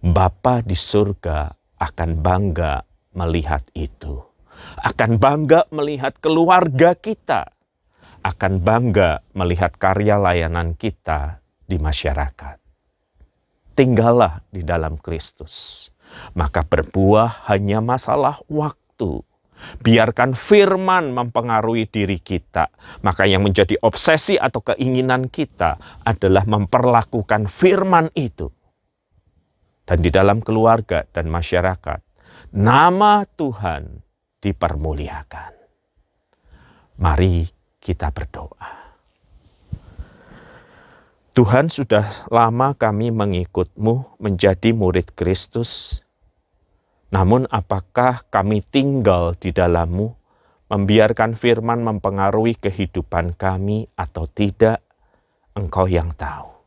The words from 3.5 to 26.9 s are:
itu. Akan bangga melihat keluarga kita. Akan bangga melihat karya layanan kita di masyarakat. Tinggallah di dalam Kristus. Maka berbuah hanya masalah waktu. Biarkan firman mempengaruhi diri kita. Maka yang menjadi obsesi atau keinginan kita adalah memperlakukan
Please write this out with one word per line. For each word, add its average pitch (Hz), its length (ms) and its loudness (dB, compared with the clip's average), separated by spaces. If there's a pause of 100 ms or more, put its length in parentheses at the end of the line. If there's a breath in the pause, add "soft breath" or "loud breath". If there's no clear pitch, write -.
itu. 71 480 -10 (600 loud breath)
Akan 113 360 0
bangga 147 560 2
melihat 143 480 -6
keluarga 165 720 2
kita. - 580 -6 (760 soft breath)
Akan 98 400 -2
bangga 104 560 2 (160)
melihat 87 400 0
karya 101 400 2
layanan 85 600 0
kita 80 680 -6 (240)
di 95 80 -4
masyarakat. 71 800 -6 (1160)
Tinggallah 117 760 2
di 95 140 -12
dalam 80 380 -4
Kristus. - 880 -12 (500 loud breath)
Maka - 240 -2
berbuah 104 880 0
hanya 101 320 0
masalah 131 640 -2
waktu. 139 720 -8 (600 loud breath)
Biarkan 113 580 4
firman 190 720 2
mempengaruhi 117 800 -2
diri 98 320 -2
kita. - 480 -4 (320 loud breath)
Maka 95 240 0
yang 98 160 4
menjadi 101 400 2
obsesi - 560 2
atau 123 240 -2
keinginan 127 640 -2
kita 95 500 -4 (300 loud breath)
adalah 98 400 2
memperlakukan 107 1040 0